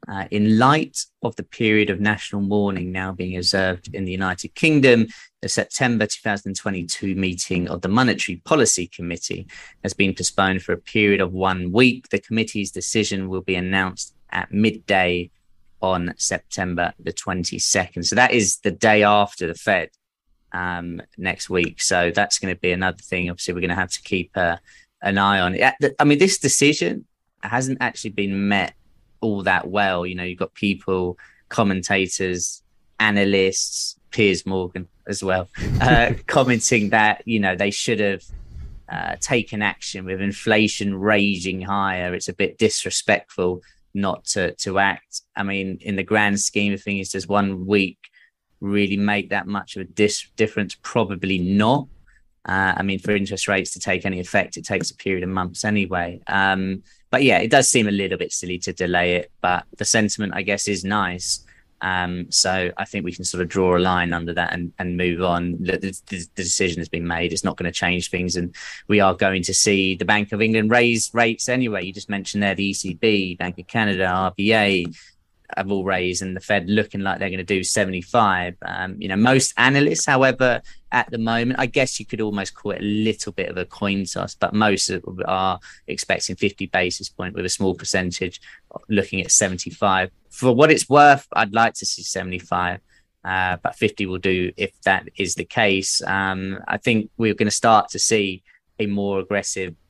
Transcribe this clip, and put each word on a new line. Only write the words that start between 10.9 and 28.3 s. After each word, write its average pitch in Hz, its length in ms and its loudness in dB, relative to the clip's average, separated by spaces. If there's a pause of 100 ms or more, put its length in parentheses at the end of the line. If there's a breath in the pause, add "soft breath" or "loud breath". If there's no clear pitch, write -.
of 92 140 0
one 92 400 -2
week. 123 340 2
The 101 120 -2
committee's 110 520 -4
decision 98 560 -2
will 92 140 -6
be 92 140 -2
announced 92 580 -2 (180)
at 90 220 -6
midday 95 760 2 (520)
on 90 340 0
September 90 840 -4
the 80 100 -8
twenty-second." - 920 -4
So 85 120 -2
that 123 160 6
is 110 280 2
the 95 120 0
day 107 320 4
after 104 420 2
the 82 100 -6
Fed, 90 340 -2 (640)
um, 87 480 -6 (160)
next 90 320 -6
week. - 320 0
So 87 340 2
that's - 240 2
gonna 92 160 -4
be 90 160 -2
another 92 280 -2
thing, 90 300 -6
obviously, 87 240 -6
we're 87 60 -4
gonna 87 160 -2
have 92 160 -2
to - 120 -8
keep, - 340 -4
uh, 85 180 0 (440 soft breath)
an 98 200 0
eye 101 200 4
on. 92 140 0
Yeah, 123 260 4
the, 143 200 0
I 151 60 4
mean, 147 120 6
this 190 220 4
decision - 680 2 (380)
hasn't 127 380 -2
actually 117 280 -4
been 101 380 -2